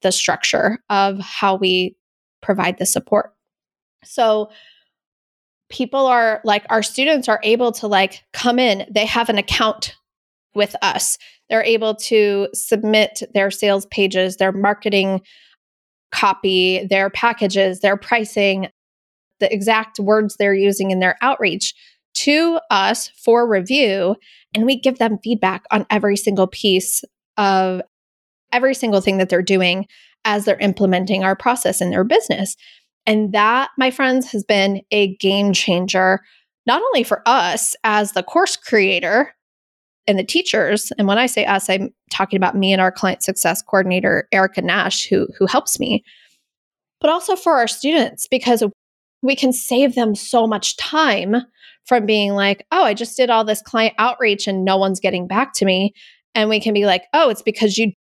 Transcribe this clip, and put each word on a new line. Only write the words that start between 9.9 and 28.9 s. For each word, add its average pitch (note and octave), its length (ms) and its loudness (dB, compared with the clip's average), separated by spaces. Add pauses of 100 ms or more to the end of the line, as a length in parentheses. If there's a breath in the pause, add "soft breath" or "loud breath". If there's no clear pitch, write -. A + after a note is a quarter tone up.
with G3+ 280 -2
us. - 340 -2 (320 loud breath)
They're A3+ 160 0
able A3 300 0
to G#3 580 0
submit G#3+ 720 0 (120)
their G3 160 2
sales G3 360 -2
pages, F#3+ 500 -2
their F#3+ 160 0
marketing G3 720 0 (880 soft breath)
copy, F#3 720 0
their G3 240 0
packages, G3 720 -2
their G3+ 160 2
pricing, G3 720 -2 (720)
the G3+ 140 0
exact A3 460 -2
words G#3 380 0
they're G3+ 160 2
using G3 380 0
in F#3 100 0
their F#3 220 2
outreach G#3 500 -2 (400 soft breath)
to E4 460 0 (120)
us G3+ 460 0
for A#3+ 320 2
review. G3 680 0 (380 soft breath)
And A3 120 0
we C4 120 2
give B3+ 200 -2
them A3 240 0
feedback G3 480 -2
on G#3+ 180 0
every G3+ 280 0
single F#3+ 320 0
piece F#3 560 -2 (320)
of F#3+ 440 0 (720)
every B3+ 220 2
single G#3+ 260 0